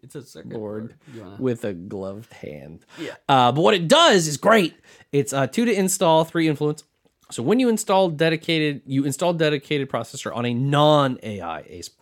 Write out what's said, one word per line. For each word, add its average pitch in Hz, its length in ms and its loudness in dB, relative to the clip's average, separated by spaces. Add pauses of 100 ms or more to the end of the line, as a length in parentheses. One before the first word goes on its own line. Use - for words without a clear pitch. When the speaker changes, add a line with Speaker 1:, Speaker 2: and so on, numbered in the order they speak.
Speaker 1:
It's 131 120 -20
a 139 80 -16
circuit - 280 -20
Speaker 2:
board 110 380 -10
Speaker 1:
board. - 60 -20 (200)
You 110 80 -18
wanna 98 160 -18
Speaker 2:
with 123 260 -4
a 104 100 -4
gloved 98 580 -12
hand. 73 520 -18 (140)
Speaker 1:
Yeah. 156 140 -12 (160)
Speaker 2:
Uh, 127 240 4
but 143 100 0
what 214 120 4
it 170 140 0
does 262 400 6
is 143 80 -6
great. 202 380 2 (380)
It's, 143 200 0
uh, 135 140 0
two 226 180 -2
to 226 80 2
install, 180 520 2
three 160 240 0
influence. 151 360 -2 (460)
So - 120 -8
when 190 160 2
you 254 100 2
install 190 400 2
dedicated, 160 760 -2
you 139 180 -2
install 170 300 -2
dedicated 151 560 -2
processor 117 440 -8
on 120 120 -4
a 120 80 -2
non-A 139 840 2
I 82 180 -8
ice, 85 320 -16 (120)